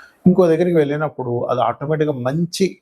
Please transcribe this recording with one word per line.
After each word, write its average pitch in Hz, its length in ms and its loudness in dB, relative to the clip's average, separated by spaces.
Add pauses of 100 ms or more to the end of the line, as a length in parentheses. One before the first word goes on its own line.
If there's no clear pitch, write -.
(280)
ఇంకో 180 200 4
దగ్గరికి 170 300 2
వెళ్ళినప్పుడు 143 680 -2
అది 123 160 -2
ఆటోమేటిక్‌గా 143 580 -2
మంచి 165 640 -2